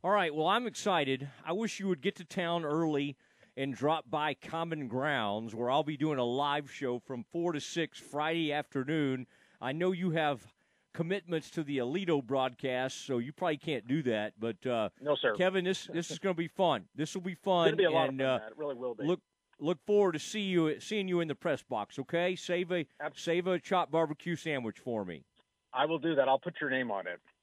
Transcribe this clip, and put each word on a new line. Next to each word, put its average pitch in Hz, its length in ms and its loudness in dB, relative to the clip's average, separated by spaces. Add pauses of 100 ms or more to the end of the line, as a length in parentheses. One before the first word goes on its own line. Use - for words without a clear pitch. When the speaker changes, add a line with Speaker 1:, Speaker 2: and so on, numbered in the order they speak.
Speaker 1:
All 180 60 0
right, 185 240 4
well, 156 140 2
I'm 226 180 2
excited. 143 640 0 (160)
I 160 80 -4
wish 214 260 -4
you 196 80 -2
would 175 140 0
get 196 140 0
to 175 100 -14
town 170 400 -2
early 147 500 0 (400)
and 135 200 -4
drop 147 340 0
by 151 260 0
Common 160 520 -6
Grounds, 113 640 0
where 120 160 -2
I'll 147 140 4
be 147 140 -4
doing 151 200 0
a 127 60 0
live 143 480 0
show 123 280 -2
from 120 320 -10
four 170 200 -2
to 151 80 -2
six - 400 -4
Friday 156 520 -2
afternoon. 139 760 0 (340)
I 131 120 -4
know 175 180 0
you 180 200 0
have 151 420 0 (420)
commitments 170 560 -4
to 165 120 -4
the 139 160 0
Alito 151 440 0
broadcast, 131 800 -2
so 127 140 0
you 123 140 -4
probably 160 240 0
can't 127 300 -4
do 147 160 2
that. 107 360 0
But, 113 260 -4
uh, 117 240 2 (100)
Speaker 2:
No, 143 160 2
sir. 120 200 0
Speaker 1:
Kevin, 185 300 2
this, 185 260 -2
this 170 180 -4
is 185 80 -6
gonna 190 160 -2
be 165 140 -2
fun. 151 380 0 (100)
This 147 180 -4
will 190 80 -6
be 175 140 -6
fun. 175 320 4
Speaker 2:
It's 156 40 6
gonna 156 60 0
be 196 80 6
a 160 60 6
lot 147 180 4
Speaker 1:
and, 131 120 -2
Speaker 2:
of 135 40 2
fun, 131 100 4
Speaker 1:
uh, 113 40 2
Speaker 2:
Matt. 110 120 -10
It 110 60 -20
really 147 180 -4
will 123 200 -6
be. 104 80 -8
Speaker 1:
look, 170 160 0 (400)
look 156 260 -2
forward 208 260 4
to 151 80 -2
see - 220 -6
you, 170 380 2
seeing 202 280 -2
you 175 140 2
in 165 60 0
the 143 80 -2
press 151 280 -2
box, 107 340 -4
okay? 170 380 0
Save 180 360 -2
a, 170 140 0 (160)
Speaker 2:
Abs- 151 180 -6
Speaker 1:
save 170 280 0
a 180 120 2
chopped 170 320 0
barbecue 160 440 0
sandwich 131 420 -4
for 113 260 -4
me. 85 200 -8 (500)
Speaker 2:
I 135 140 2
will 160 120 0
do 160 140 0
that. 135 160 4
I'll 135 100 6
put - 220 -6
your 147 80 -2
name 127 220 0
on 95 160 -4
it. 87 120 -8 (240)